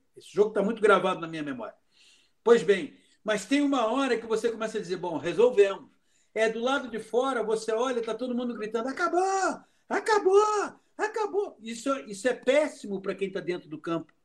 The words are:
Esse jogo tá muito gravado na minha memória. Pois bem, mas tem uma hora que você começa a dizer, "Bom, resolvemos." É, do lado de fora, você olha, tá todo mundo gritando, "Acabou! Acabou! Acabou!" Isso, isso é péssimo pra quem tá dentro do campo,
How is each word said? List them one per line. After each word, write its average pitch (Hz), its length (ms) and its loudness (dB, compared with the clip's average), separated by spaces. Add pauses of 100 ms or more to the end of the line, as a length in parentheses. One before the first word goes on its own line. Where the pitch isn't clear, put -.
(160)
Esse - 160 -20
jogo 202 180 2
tá 214 100 0
muito 220 220 -2
gravado 185 380 4
na 165 80 -8
minha 160 160 -8
memória. 123 320 -10 (640)
Pois 226 220 6
bem, 180 320 0 (260)
mas 202 240 -2
tem 285 160 2
uma 269 240 0
hora 247 320 0
que 226 80 -10
você 226 240 0
começa 220 280 -6
a - 20 -2
dizer, 175 160 -6
"Bom, 165 220 -6
resolvemos." 196 680 4 (460)
É, 220 140 2
do 226 120 -4
lado 254 300 -2
de 233 80 -8
fora, 240 460 -2
você 214 280 -2
olha, 233 300 0
tá 220 100 -6
todo 240 220 -4
mundo 240 200 -4
gritando, 220 340 -4
"Acabou! 359 720 0 (280)
Acabou! 403 920 2 (160)
Acabou!" 415 640 -2
Isso, 233 380 -4
isso 214 280 -6
é 240 60 2
péssimo 254 640 0
pra 190 140 -4
quem 190 160 -4
tá 190 80 -8
dentro 170 300 -6
do 151 100 -12
campo, 165 340 -4 (120)